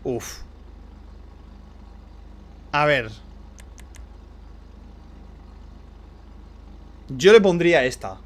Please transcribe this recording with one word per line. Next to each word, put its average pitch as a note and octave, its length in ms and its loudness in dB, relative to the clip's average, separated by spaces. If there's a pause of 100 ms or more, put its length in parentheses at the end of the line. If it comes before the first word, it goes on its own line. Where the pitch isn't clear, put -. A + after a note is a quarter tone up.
Uf. - 360 -8 (2250)
A D3 100 2
ver. C3+ 260 0 (4000)
Yo C#3 240 4
le A3+ 80 10
pondría E3+ 460 2
esta. G2 400 -8